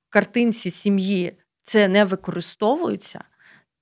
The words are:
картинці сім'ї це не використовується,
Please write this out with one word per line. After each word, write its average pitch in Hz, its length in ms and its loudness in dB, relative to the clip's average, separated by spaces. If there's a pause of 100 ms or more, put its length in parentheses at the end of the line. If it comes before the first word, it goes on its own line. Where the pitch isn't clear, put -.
картинці 214 640 0
сім'ї 196 640 -2 (260)
це 208 240 2
не 202 180 4
використовується, 196 1160 -4 (580)